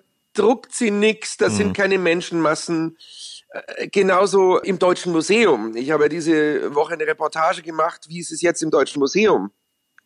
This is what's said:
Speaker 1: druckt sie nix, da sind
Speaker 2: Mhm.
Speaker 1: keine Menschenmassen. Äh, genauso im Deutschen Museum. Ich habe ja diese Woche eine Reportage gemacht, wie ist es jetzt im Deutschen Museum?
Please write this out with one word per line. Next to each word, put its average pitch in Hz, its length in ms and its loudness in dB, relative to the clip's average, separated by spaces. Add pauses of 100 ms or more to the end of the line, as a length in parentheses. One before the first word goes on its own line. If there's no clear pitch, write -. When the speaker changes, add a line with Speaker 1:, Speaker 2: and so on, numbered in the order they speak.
(340)
Speaker 1:
druckt 226 400 0
sie 226 180 -2
nix, 214 460 0
da 196 120 2
sind 202 200 0
Speaker 2:
Mhm. 185 40 -4
Speaker 1:
keine 190 240 2
Menschenmassen. 165 1000 -2 (800)
Äh, - 120 -8
genauso 190 680 4
im 180 200 -4
Deutschen 180 320 0
Museum. 160 640 2
Ich 131 160 -4
habe 151 120 2
ja 147 60 4
diese 151 640 0
Woche 156 200 0
eine 156 120 -6
Reportage 160 580 -2
gemacht, 160 440 -4
wie 170 120 -12
ist 170 120 -12
es 156 100 -10
jetzt 170 220 0
im 156 80 -4
Deutschen 147 280 0
Museum? 139 520 2 (540)